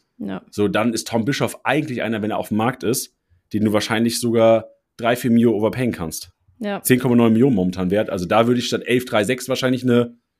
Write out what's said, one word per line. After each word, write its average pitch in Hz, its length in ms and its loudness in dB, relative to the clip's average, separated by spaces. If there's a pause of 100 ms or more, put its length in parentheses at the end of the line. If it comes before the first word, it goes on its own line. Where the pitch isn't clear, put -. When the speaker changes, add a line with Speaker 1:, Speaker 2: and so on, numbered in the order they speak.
(180)
Speaker 1:
Ja. 95 340 -8
Speaker 2:
so, 104 160 0
dann 110 280 0
ist 110 140 -8
Tom 117 180 -2
Bischof 131 380 -2
eigentlich 127 380 -2
einer, 110 200 -4
wenn 107 80 -2
er 98 80 -4
auf 101 100 -6
dem 107 80 -2
Markt 117 280 0
ist, 117 300 -2 (380)
den 110 140 0
du 107 80 2
wahrscheinlich 113 440 0
sogar 113 520 4 (260)
drei, 117 180 0
vier 123 180 -2
Mio 117 220 6
overpayen 107 380 0
kannst. 82 380 -10 (280)
Speaker 1:
Ja. 202 220 -6
Speaker 2:
Zehn 127 180 0
Komma 120 180 0
neun 113 180 4
Millionen 127 200 2
momentan 92 360 -2
wert, 104 180 0
also 92 160 -6
da 107 220 4
würde 120 140 2
ich 120 80 -6
statt 107 180 -4
elf, 123 180 0
drei, 107 200 0
sechs 127 260 -4
wahrscheinlich 127 320 -2
eine, 120 340 0 (240)